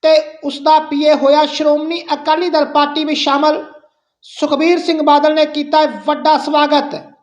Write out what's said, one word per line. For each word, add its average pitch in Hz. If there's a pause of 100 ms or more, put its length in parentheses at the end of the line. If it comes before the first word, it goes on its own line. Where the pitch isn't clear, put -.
ਤੇ 311 (300)
ਉਸ 285
ਦਾ 311
ਪੀਏ 302
ਹੋਇਆ 294
ਸ਼੍ਰੋਮਣੀ 302 (140)
ਅਕਾਲੀ 320
ਦਲ 302
ਪਾਰਟੀ 294
ਵਿੱਚ 294
ਸ਼ਾਮਲ। 294 (600)
ਸੁਖਬੀਰ 311
ਸਿੰਘ 311
ਬਾਦਲ 294
ਨੇ 311
ਕੀਤਾ 302
ਹੈ 302
ਵੱਡਾ 302
ਸਵਾਗਤ। 294 (260)